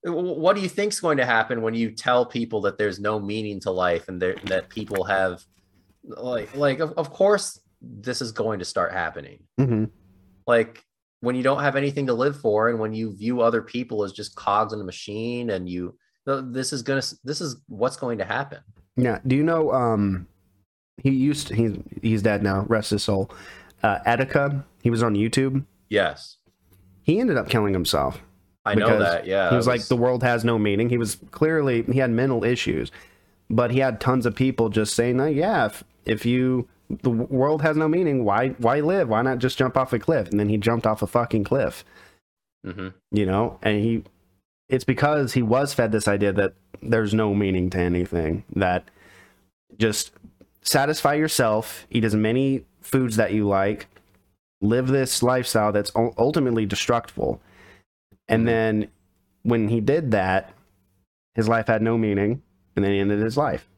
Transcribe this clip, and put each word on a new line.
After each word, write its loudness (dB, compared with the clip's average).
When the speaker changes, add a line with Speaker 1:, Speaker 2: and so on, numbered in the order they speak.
Speaker 1:
w-, -4
what 2
do -4
you -4
think's -4
going 0
to 2
happen 0
when -2
you -2
tell 2
people -4
that -2
there's -2
no -2
meaning -6
to -4
life -2
and -10
there, -2
that -4
people -6
have, -2
like, -8
like, 0
of, -4
of -6
course 0
this -10
is -8
going -4
to -8
start -2
happening. -8
Speaker 2:
Mm-hmm. 2
Speaker 1:
Like, 0
when -2
you -4
don't 2
have 0
anything -2
to 0
live 0
for, 2
and -2
when -4
you -6
view -2
other 2
people -6
as -4
just -14
cogs 0
in -8
a -10
machine, -8
and -6
you, -8
th-, -4
this -6
is -6
gonna -2
s-, -8
this -8
is -8
what's -4
going -6
to -4
happen. -8
Speaker 2:
Yeah. 0
Do 2
you 2
know, 2
um, 0
he 0
used 0
to, -8
he's, 0
he's 0
dead 2
now, 0
rest 0
his 0
soul. -2
Uh, 0
Etika, 2
he 2
was 2
on 2
YouTube. 0
Speaker 1:
Yes. -2
Speaker 2:
He 2
ended 2
up -2
killing 2
himself. 0
Speaker 1:
I 0
know 4
Speaker 2:
because 4
Speaker 1:
that, 0
yeah, 0
Speaker 2:
he 4
was 2
Speaker 1:
that 4
Speaker 2:
like, 0
Speaker 1:
was -10
Speaker 2:
"The 2
world 2
has 0
no 2
meaning." 0
He 0
was -4
clearly, 0
he 0
had 2
mental 0
issues, -2
but 2
he 0
had 0
tons 2
of 2
people 0
just 0
saying 2
that, 0
"Yeah, 0
if, -8
if -2
you, 0
the -2
w-, -2
world 0
has 2
no 2
meaning, 0
why, 2
why 2
live? 2
Why 2
not 0
just -2
jump 2
off 0
a 0
cliff?" 0
And 2
then 2
he 2
jumped 2
off 0
a -2
fucking 0
cliff. -2
Speaker 1:
Mm-hmm. -10
Speaker 2:
You 2
know, 0
and 0
he, -2
it's 0
because 0
he 2
was 2
fed 2
this 0
idea 2
that 0
there's 0
no 2
meaning 2
to -4
anything, 0
that 0
just 0
satisfy 0
yourself, 0
eat 2
as 2
many 2
foods 0
that 2
you 0
like, 0
live 2
this 2
lifestyle 2
that's 0
ul-, 2
ultimately 2
destructible, -2
and 2
Speaker 1:
Mm-hmm. 2
Speaker 2:
then 0
when 2
he 2
did 2
that, 0
his 2
life 2
had 2
no 2
meaning, 2
and 2
then 2
he 2
ended 0
his -2
life. -2